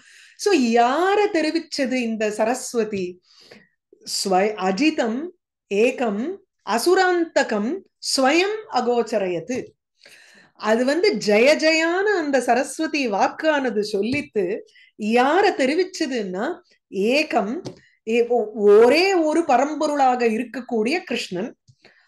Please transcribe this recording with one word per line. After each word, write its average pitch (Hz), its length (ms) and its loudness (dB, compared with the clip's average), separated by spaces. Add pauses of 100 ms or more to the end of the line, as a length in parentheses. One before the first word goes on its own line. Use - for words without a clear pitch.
(380)
So, 403 200 2
யார 277 760 2
தெரிவிச்சது 311 580 -2
இந்த 226 400 -2
சரஸ்வதி? 214 880 -4 (840)
ஸ்வ-, 202 500 0
அஜிதம் 247 720 -2 (460)
ஏகம் 240 640 -2 (340)
அசுராந்தகம் 330 1080 0 (400)
ஸ்வயம் 339 380 2 (160)
அகோச்சரயத்து. 226 920 -2 (880)
அது 226 320 0
வந்து 320 280 2 (120)
ஜெய 226 300 4
ஜெயான 320 480 0
அந்த 311 380 0
சரஸ்வதி 269 680 -2
வாக்கானது 262 720 0 (120)
சொல்லித்து 214 680 -4 (380)
யார 262 520 2
தெரிவிச்சதுன்னா, 262 1120 -2 (300)
ஏகம், 247 720 -2 (480)
ஏ-, 233 180 2
ஒ-, 233 260 -2
ஒரே 247 600 6
ஒரு 320 280 0
பரம்பொருளாக 277 840 0
இருக்கக்கூடிய 247 760 -4
கிருஷ்ணன், 226 540 -8 (500)